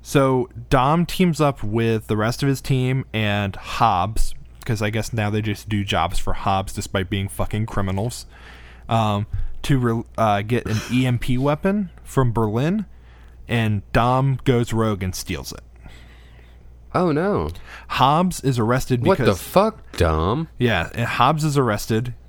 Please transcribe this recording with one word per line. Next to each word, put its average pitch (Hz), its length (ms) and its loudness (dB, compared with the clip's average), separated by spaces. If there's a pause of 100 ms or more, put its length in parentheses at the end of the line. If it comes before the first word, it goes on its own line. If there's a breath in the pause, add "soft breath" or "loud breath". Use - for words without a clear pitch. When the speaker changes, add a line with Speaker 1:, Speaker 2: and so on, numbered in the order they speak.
Speaker 1:
so 131 480 2 (200)
Dom 147 360 4
teams 175 340 0
up 143 240 2
with 113 440 0
the 107 100 0
rest 113 260 0
of 139 60 2
his 135 120 0
team 131 520 0
and 104 420 -2
Hobbs, 104 800 0 (300)
'cause 110 160 -2
I 107 80 0
guess 107 240 -4
now 107 160 0
they 107 120 0
just 107 280 -4
do 104 160 0
jobs 90 340 2
for - 140 0
Hobbs 95 400 0
despite 98 360 -4
being 98 200 -2
fucking 107 380 -4
criminals, 101 580 -4 (640 loud breath)
um, 107 380 0 (340 loud breath)
to - 160 2
re-, 117 260 0 (140)
uh, 104 240 2
get 113 240 -2
an 110 120 -2 (140)
E 127 140 2
M 123 140 0
P 123 180 0
weapon 175 520 0 (140)
from 123 300 2
Berlin, 120 520 0 (600 soft breath)
and 110 340 0 (120)
Dom 127 500 2
goes 120 300 2
rogue 110 300 0
and 90 120 -4
steals - 380 -8
it. - 80 -16 (1300 soft breath)
Speaker 2:
Oh, 170 160 2
no. 143 380 0 (400 loud breath)
Speaker 1:
Hobbs 156 520 2
is 131 160 0
arrested 120 480 0
Speaker 2:
What 180 140 4
the 123 60 2
Speaker 1:
because 98 180 2
Speaker 2:
fuck, - 480 0
Dom? 87 560 0 (100)
Speaker 1:
Yeah, 110 380 0
and 117 100 -2
Hobbs 147 380 2
is 151 120 0
arrested 117 600 0 (140)